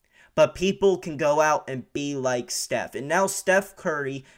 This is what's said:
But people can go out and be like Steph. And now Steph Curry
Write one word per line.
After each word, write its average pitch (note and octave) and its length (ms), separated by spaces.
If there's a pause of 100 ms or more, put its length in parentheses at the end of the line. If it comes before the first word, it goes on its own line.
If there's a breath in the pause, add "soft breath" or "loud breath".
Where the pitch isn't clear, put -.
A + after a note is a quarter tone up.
(340 soft breath)
But D3+ 220
people G3 420
can D#3 200
go D3+ 240
out D3+ 280
and C3 220
be C#3+ 240
like B2+ 340
Steph. - 460
And B2+ 120
now F#3 200
Steph - 480
Curry C#3 480 (140 soft breath)